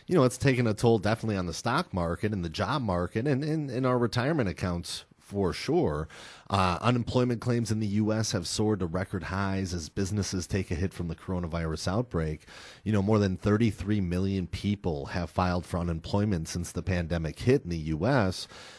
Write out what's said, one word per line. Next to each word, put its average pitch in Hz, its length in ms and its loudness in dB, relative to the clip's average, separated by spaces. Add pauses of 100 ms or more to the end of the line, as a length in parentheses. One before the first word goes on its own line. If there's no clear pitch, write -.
you - 80 -2
know, 151 120 8
it's 123 120 2
taken 123 300 4
a 104 80 2
toll 117 240 4
definitely 104 380 0
on 90 100 -2
the 80 60 -4
stock 135 380 -2
market 87 420 0
and 90 120 -2
the 82 40 -4
job 104 340 -2
market 92 420 0
and 143 180 2
in, 151 280 -2
in 127 120 -2
our 127 140 4
retirement 120 500 2
accounts 87 580 -4 (120)
for 98 360 0
sure. 85 560 0 (400)
Uh, 92 320 4
unemployment 123 580 2
claims 120 320 0
in 110 80 0
the 110 80 -2
U 107 240 2
S 110 220 0
have 90 120 -2
soared 107 360 2
to 92 40 0
record 90 380 -4
highs 95 500 -2
as 80 140 -4
businesses 95 580 -2
take 95 260 -2
a 87 40 0
hit 82 180 -2
from 85 140 -6
the 80 80 -4
coronavirus 82 720 -4
outbreak. 90 600 -2 (360)
You 104 80 -2
know, 101 100 4
more 107 160 4
than 98 200 4
thirty-three 104 640 2
million 92 440 0
people 85 600 -2
have 87 240 -4
filed 90 360 0
for - 120 -4
unemployment 87 720 0
since 87 240 -6
the 87 100 -4
pandemic 82 560 -2
hit 135 240 2
in 85 60 -8
the 85 80 -2
U 78 280 -2
S. 110 440 2 (280)